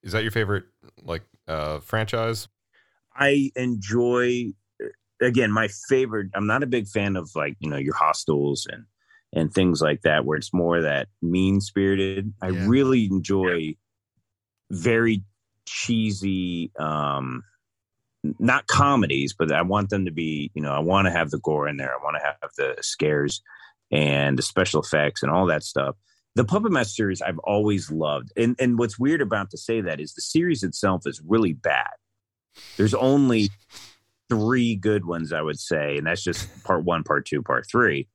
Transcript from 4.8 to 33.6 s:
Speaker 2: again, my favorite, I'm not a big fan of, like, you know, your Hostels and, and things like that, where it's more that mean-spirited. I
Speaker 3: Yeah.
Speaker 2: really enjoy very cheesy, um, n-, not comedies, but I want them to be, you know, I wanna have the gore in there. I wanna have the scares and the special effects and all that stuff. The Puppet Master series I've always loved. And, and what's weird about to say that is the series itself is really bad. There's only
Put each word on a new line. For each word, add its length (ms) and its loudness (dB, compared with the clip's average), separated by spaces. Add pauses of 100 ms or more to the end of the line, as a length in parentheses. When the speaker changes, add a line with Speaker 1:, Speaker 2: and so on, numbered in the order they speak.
Speaker 2:
again, 300 4
my 180 2 (180)
favorite, 480 2
I'm 120 -2
not 160 0
a 40 -4
big 200 -2
fan 280 0
of, 200 -6
like, 240 -2
you 100 -4
know, 80 -4
your 180 -2
Hostels 760 0
and, 140 -14 (500)
and 200 -2
things 280 4
like 200 2
that, 240 2
where 120 0
it's 160 -6
more 280 2
that 260 0 (140)
mean-spirited. 1200 0
I 80 -4
Speaker 3:
Yeah. 180 -2
Speaker 2:
really 380 4
enjoy 680 0 (960)
very 540 2 (420)
cheesy, 1120 -2
um, 680 -4 (840)
n-, 120 -4
not 300 2
comedies, 680 2
but 180 0
I 100 2
want 280 0
them 160 0
to 60 -4
be, 420 -4
you 80 -6
know, 120 -2
I 60 0
wanna 320 4
have 180 0
the 100 -4
gore 300 -2
in 80 -6
there. 160 -6
I 100 -8
wanna 180 -4
have 360 -6
the 240 -2
scares 600 -2 (500)
and 460 2
the 60 -2
special 380 0
effects 420 0
and 80 0
all 160 2
that 160 0
stuff. 320 -4 (400)
The 80 4
Puppet 300 0
Master 220 0
series 260 -2
I've 180 -4
always 500 0
loved. 460 -4
And, 240 0
and 180 2
what's 220 -2
weird 220 2
about 300 -2
to 60 -16
say 220 -4
that 220 -4
is 140 -12
the 60 -14
series 420 0
itself 420 0
is 200 -8
really 280 2
bad. 380 -2 (840)
There's 160 4
only 560 4 (800)